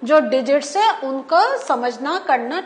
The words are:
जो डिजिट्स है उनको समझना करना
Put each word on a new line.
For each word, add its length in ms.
जो 160
डिजिट्स 560
है 160
उनको 640
समझना 600
करना 480